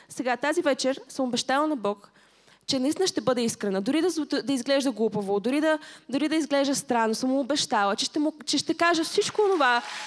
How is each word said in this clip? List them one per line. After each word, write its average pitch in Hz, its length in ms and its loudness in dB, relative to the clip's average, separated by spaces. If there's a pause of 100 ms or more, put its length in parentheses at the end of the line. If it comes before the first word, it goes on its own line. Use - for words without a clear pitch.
сега 247 280 -2
тази 302 240 0
вечер 262 460 0
съм - 180 -4
обещала 254 420 0
на 311 80 0
Бог, 202 360 -6 (560)
че 269 120 0
наистина 311 280 0
ще - 140 -2
бъда 247 200 0
искрена, 202 400 0
дори 269 200 0
да 370 80 2
зв-, 294 320 -2
да 233 120 -2
изглежда 269 380 0
глупаво, 202 480 0
дори 254 220 0
да, 311 180 2 (300)
дори 285 200 0
да 311 60 0
изглежда 277 400 0
странно, 226 400 0
съм 254 140 -2
му 262 100 2
обещала, 226 560 0
че - 100 -4
ще - 140 -4
му, 302 140 0 (120)
че - 120 -2
ще - 160 -2
кажа 330 300 2
всичко - 380 0
онова, 277 400 4 (260)